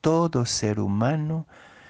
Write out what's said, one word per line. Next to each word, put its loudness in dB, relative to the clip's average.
Todo 2
ser -2
humano 0